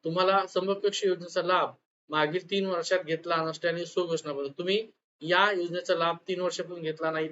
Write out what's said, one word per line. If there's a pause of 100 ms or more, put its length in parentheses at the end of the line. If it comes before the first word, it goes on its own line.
तुम्हाला
समकक्ष
योजनेचा
लाभ (380)
मागील
तीन
वर्षात
घेतला
नसल्याने
स्वघोषणापत्र,
तुम्ही (360)
या
योजनेचा
लाभ (120)
तीन
वर्षापासून
घेतला
नाही